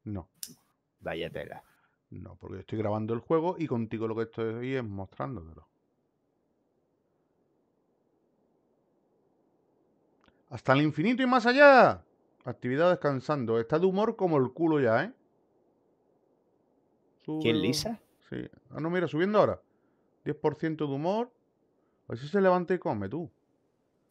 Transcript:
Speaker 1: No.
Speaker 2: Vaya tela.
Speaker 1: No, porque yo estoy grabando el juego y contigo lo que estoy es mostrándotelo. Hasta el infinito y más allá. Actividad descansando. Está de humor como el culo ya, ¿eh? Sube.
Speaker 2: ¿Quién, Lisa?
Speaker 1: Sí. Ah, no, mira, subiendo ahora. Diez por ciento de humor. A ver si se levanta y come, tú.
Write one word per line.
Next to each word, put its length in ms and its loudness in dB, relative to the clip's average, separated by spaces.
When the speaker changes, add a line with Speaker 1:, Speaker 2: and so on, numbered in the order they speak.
Speaker 1:
No. 240 -10
Speaker 2:
Vaya 280 -8
tela. 340 -14
Speaker 1:
No, 260 -18
porque 180 -16
yo 60 -14
estoy 160 -10
grabando 360 -4
el 60 -4
juego 380 -2
y 100 -6
contigo 400 -4
lo 80 -8
que 80 -4
estoy 520 -6
es 80 -4
mostrándotelo. 840 -12
Hasta 240 0
el 80 4
infinito 420 0
y 40 0
más 180 2
allá. 580 8
Actividad 440 0
descansando. 720 0
Está 200 0
de 60 4
humor 300 0
como 220 0
el 140 2
culo 280 2
ya, 260 4
¿eh? 80 -10
Sube. 180 -6
Speaker 2:
¿Quién, 180 2
Lisa? 380 -2
Speaker 1:
Sí. 180 -10
Ah, 100 -12
no, 80 -4
mira, 180 0
subiendo 320 2
ahora. 220 2
Diez 100 -4
por 200 -2
ciento 320 -4
de 60 -4
humor. 380 -4
A 60 -16
ver 40 -6
si 100 -14
se 140 0
levanta 320 4
y 60 0
come, 280 -4
tú. 240 -10